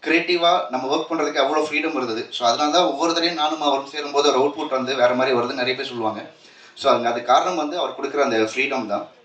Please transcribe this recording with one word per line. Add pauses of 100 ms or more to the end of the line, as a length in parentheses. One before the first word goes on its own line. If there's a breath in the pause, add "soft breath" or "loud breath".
கிரியேட்டிவா
நம்ம
ஒர்க்
பண்றதுக்கு
அவ்வளோ
ஃப்ரீடம்
இருந்தது.
So,
அதனால
தான்
ஒவ்வொரு
தடவையும்
நானும்
அவரும்
சேரும்போது
ஒரு
அவுட்புட்
வந்து
வேற
மாதிரி
வருதுன்னு
நிறைய
பேர்
சொல்லுவாங்க. (440 loud breath)
So,
அங்க
அது
காரணம்
வந்து
அவர்
கொடுக்குற
அந்த
ஃப்ரீடம்
தான். (140)